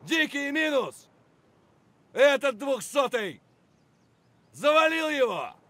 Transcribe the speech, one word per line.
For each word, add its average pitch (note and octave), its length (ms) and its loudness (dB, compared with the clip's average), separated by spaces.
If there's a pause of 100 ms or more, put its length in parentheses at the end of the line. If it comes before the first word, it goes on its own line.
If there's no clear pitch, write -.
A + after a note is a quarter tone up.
Дикий C#4+ 480 -2
минус! C#4+ 580 -2 (1040)
Этот C4+ 460 4
двухсотый! A#3+ 800 -2 (1120)
Завалил D#4 560 2
его! G#3+ 460 -2 (160)